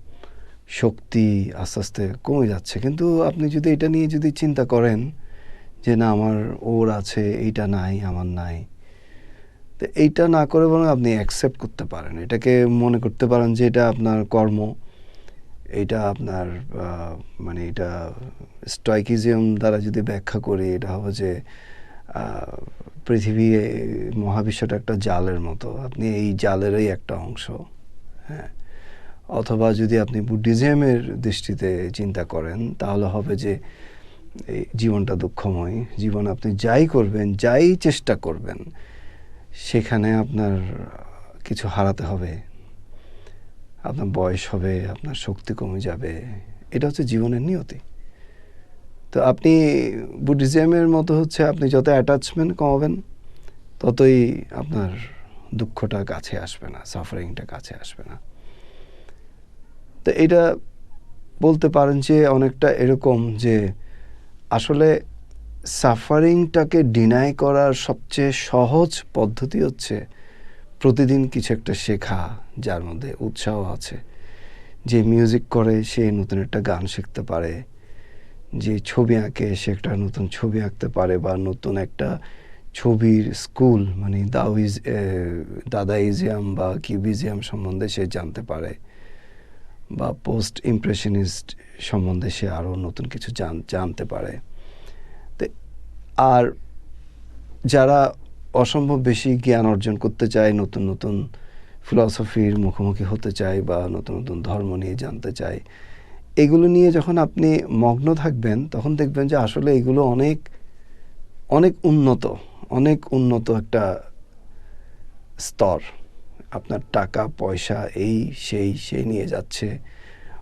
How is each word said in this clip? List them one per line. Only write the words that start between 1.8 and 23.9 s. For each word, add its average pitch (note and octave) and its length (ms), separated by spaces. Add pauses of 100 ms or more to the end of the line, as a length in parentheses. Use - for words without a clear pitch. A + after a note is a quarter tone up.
আস্তে G2 280 (160)
কমে C3+ 240
যাচ্ছে। G2+ 320
কিন্তু D#3+ 420
আপনি D#3+ 260
যদি D#3 220
এটা D#3 180
নিয়ে D#3+ 180
যদি D3+ 240
চিন্তা C#3+ 340
করেন A#2 460 (760)
যে, A#2 100
"না, A2+ 140
আমার G#2+ 500
ওর A2+ 300
আছে, G#2 420
এইটা A2 340
নাই, G2 340
আমার F2+ 260
নাই", E2+ 380 (1120)
তো - 160
এইটা D#3 340
না D#3 180
করে D#3+ 200
বরং D#3+ 200
আপনি B2 280
অ্যাকসেপ্ট A2 440
করতে - 260
পারেন। E2 340
এটাকে A#2+ 480
মনে A#2+ 320
করতে A#2 280
পারেন A#2+ 280
যে A#2+ 120
এটা A#2+ 220
আপনার A2 360
কর্ম, G#2+ 500 (960)
এটা G2+ 420
আপনার, F#2+ 400
আহ, F2 920
মানে, E2+ 260
এটা F2 440 (560)
স্টয়কিজম A2 880
দ্বারা G#2+ 240
যদি G#2+ 220
ব্যাখ্যা G#2+ 380
করি, F#2+ 340
এটা F#2 140
হবে G2 240
যে, F#2+ 280 (680)
আহ, - 480 (500)
পৃথিবী, A2 500
এই A2 600